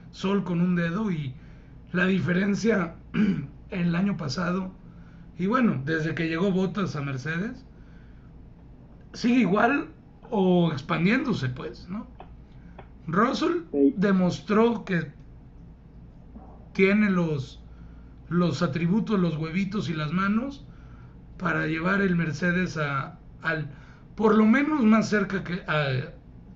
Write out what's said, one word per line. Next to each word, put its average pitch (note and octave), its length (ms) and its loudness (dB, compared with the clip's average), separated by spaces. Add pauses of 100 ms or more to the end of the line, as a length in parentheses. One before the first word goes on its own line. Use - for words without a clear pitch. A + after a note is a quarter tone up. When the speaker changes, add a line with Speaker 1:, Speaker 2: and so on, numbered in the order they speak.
(120)
Speaker 1:
sol G3 320 0
con E3+ 160 -2
un F3+ 160 2
dedo F3 360 0
y C#3+ 220 -4 (600)
la F3+ 120 2
diferencia F#3+ 920 2 (180)
<clears throat> F#3 560 0
el F3 260 0
año F#3+ 220 2
pasado, F3+ 540 -4 (680)
y F3+ 100 0
bueno, G#3 380 2
desde D#3+ 300 0
que E3 120 -2
llegó E3+ 240 0
Bottas F#3 440 0
a C#3+ 60 -4
Mercedes, D3+ 640 -6 (1500)
sigue B3 280 2
igual A#3+ 460 2 (420)
o F3+ 420 4
expandiéndose, E3+ 760 0
pues, - 400 -10
¿no? G#3+ 180 -10 (1000)
Russell C4+ 640 2
Speaker 2:
Sí. C#4 260 6
Speaker 1:
demostró G3+ 880 2
que E3 260 -2 (1600)
tiene G3+ 360 4
los, E3 540 -2 (640)
los E3+ 320 2
atributos, F3 580 0
los D#3+ 180 0
huevitos E3+ 520 -2
y E3+ 40 -2
las D3+ 200 -4
manos G#3+ 520 -2 (720)
para D#3+ 300 -2
llevar F3 340 0
el F#3 140 4
Mercedes E3+ 600 0
a, C#3 400 -2 (240)
al, D#3 280 -4 (460)
por G#3+ 220 6
lo A3 80 8
menos C#4+ 380 4
más A3 260 6
cerca G3 340 0
que F3+ 240 -6
a, C#3+ 440 0 (440)